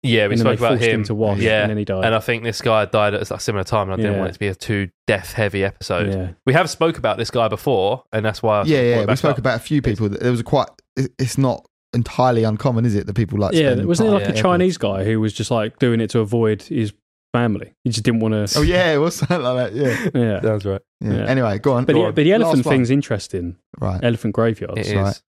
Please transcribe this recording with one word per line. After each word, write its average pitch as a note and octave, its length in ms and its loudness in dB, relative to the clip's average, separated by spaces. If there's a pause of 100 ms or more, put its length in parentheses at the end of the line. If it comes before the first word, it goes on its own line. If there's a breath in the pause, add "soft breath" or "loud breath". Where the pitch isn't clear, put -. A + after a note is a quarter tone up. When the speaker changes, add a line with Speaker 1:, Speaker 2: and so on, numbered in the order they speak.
Speaker 1:
Yeah, A2+ 220 2
we G2+ 60 -2
Speaker 2:
And - 0 -
then A#2 80 0
Speaker 1:
spoke A#2 180 2
Speaker 2:
they A#2+ 80 0
Speaker 1:
about A2+ 120 2
Speaker 2:
forced A#2+ 120 0
him A2 100 0
Speaker 1:
him. G#2 40 -2
Speaker 2:
to G#2+ 100 -4
wash, G#2 240 0
Speaker 1:
Yeah. G#2+ 240 2
Speaker 2:
and G#2 80 0
then G#2+ 80 -2
he G#2 60 -4
died. A2 200 -2
Speaker 1:
And A2+ 100 2
I A2 40 2
think A2+ 240 -2
this A#2 180 -4
guy A2 260 2
died G#2 280 0
at F#2+ 160 -4
a F#2+ 100 -6
similar G2+ 240 -4
time, G#2+ 260 0
and - 20 -4
I F#2+ 40 -4
didn't G#2 180 0
Speaker 2:
Yeah. G2 40 -2
Speaker 1:
want F#2+ 120 -4
it - 40 -16
to - 60 -20
be G2+ 80 -2
a F#2+ 60 -4
too G2+ 340 -4 (180)
death-heavy G2+ 580 -2
episode. G2 480 -2
Speaker 2:
Yeah. F#2 160 -4 (160)
Speaker 1:
We C3 100 2
have E3+ 160 4
spoke E3 280 -2
about A#2 200 -2
this A2+ 120 -6
guy A#2 180 0
before, G#2+ 540 -2 (100)
and A2 120 -2
that's A2 180 -4
why G#2+ 180 2
I G2 40 -2
Speaker 3:
Yeah, D3 160 2
yeah, A#2+ 140 2
Speaker 1:
brought A2+ 40 2
it - 40 2
Speaker 3:
we G2+ 40 0
Speaker 1:
back B2+ 120 0
Speaker 3:
spoke D3+ 140 2
Speaker 1:
up. C3 60 -4
Speaker 3:
about B2 180 -2
a A2+ 40 -6
few D3+ 200 0
people. A2 280 -2
That, G2+ 120 -6
there B2 120 0
was A2+ 80 0
a - 40 -8
quite, C3+ 240 0 (280)
it, C3+ 240 -4
it's C3 180 -2
not C3 260 0 (300)
entirely A#2+ 480 2
uncommon, A2+ 420 0
is G#2+ 120 0
it, G2+ 100 -2
that G#2 80 -8
people, G#2+ 240 -2
like, G2+ 160 0
Speaker 2:
Yeah, C#3+ 200 2
Speaker 3:
spend - 120 0
Speaker 2:
wasn't F3 240 2
there, G3+ 80 4
Speaker 3:
part - 60 0
Speaker 2:
like, G3 100 -2
a - 20 0
Speaker 1:
Yeah. G#3+ 60 2
Speaker 2:
Chinese F3+ 360 2
guy G2 260 -2
who A2 160 2
was G#2+ 120 0
just, - 200 -6
like, A2 260 -2
doing A#2 220 2
it G#2+ 100 -2
to A#2+ 80 0
avoid A2 440 2
his A2 300 -2 (400)
family? A#2+ 420 0 (100)
He B2 60 0
just A2 140 -4
didn't A2+ 160 2
wanna G#2+ 260 0 (100)
Speaker 3:
Oh, D3 60 2
yeah, F3 320 2
it - 40 2
was D#3+ 160 0
something F3 260 -2
like B2 320 -2
that, - 20 -10
yeah. C3 360 -2
Speaker 2:
<laughs> C3 100 0
Yeah. G#2+ 200 0
Speaker 1:
Sounds G#2+ 260 -2
right. G2 140 -4 (200)
Speaker 3:
Yeah. G#2+ 140 -2
Speaker 2:
Yeah. A2 120 -2
Speaker 3:
Anyway, A#2+ 340 0
go C#3 140 2
on. B2 100 0
Speaker 2:
But D3+ 80 2
Speaker 3:
Go - 80 4
Speaker 2:
the, A2 80 4
Speaker 3:
on. G#2+ 60 -4
Speaker 2:
but D3+ 100 4
the F3 80 6
elephant E3 260 4
Speaker 3:
Last B2 80 2
one. C#3+ 80 2
Speaker 2:
thing's B2+ 160 2
interesting. G2 680 -2 (240)
Speaker 3:
Right. F#2+ 220 -2
Speaker 2:
Elephant A#2 320 0
graveyards. A2 460 -2
Speaker 1:
It F#2+ 60 -4
is. G2+ 80 -2
Speaker 3:
Right. G2 280 0 (100)